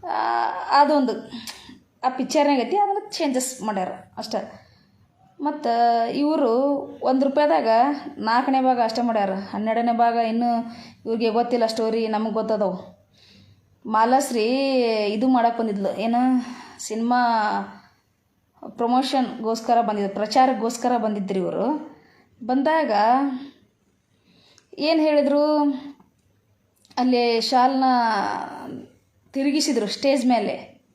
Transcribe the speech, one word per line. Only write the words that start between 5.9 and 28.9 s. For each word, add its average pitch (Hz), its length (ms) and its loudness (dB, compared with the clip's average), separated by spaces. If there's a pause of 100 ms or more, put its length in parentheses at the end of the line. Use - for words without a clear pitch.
ಇವರು 277 680 2 (220)
ಒಂದು 262 240 2
ರೂಪಾಯಿದಾಗ 294 420 2 (500)
ನಾಲ್ಕನೇ 262 420 2
ಭಾಗ 254 240 2
ಅಷ್ಟೇ 226 180 -2
ಮಾಡ್ಯಾರ, 220 280 0
ಹನ್ನೆರಡನೇ 220 640 -2
ಭಾಗ 233 220 2
ಇನ್ನೂ 233 640 -2 (300)
ಇವ್ರಿಗೆ 226 240 0
ಗೊತ್ತಿಲ್ಲ 233 360 2
ಸ್ಟೋರಿ, 220 420 -2
ನಮಗೆ 220 240 -2
ಗೊತ್ತದವು. 208 760 -4 (800)
ಮಾಲಾಶ್ರೀ 247 920 2 (300)
ಇದು 220 220 0
ಮಾಡಕ್ಕೆ 233 340 2
ಬಂದಿದ್ಲು, 202 360 -4
ಏನು 240 480 0 (400)
ಸಿನಿಮಾ 233 300 -2 (1500)
ಪ್ರಮೋಷನ್ಗೋಸ್ಕರ 240 1120 0
ಬಂದಿದ್ರು, 202 340 -2
ಪ್ರಚಾರಕ್ಕೋಸ್ಕರ 240 840 0
ಬಂದಿದ್ರು 208 420 -2
ಇವರು. 185 580 -4 (480)
ಬಂದಾಗ 277 480 2 (1900)
ಏನು 311 240 2
ಹೇಳಿದ್ರು, 294 720 2 (1200)
ಅಲ್ಲಿ 240 440 2
ಶಾಲ್ನ 262 440 2 (1500)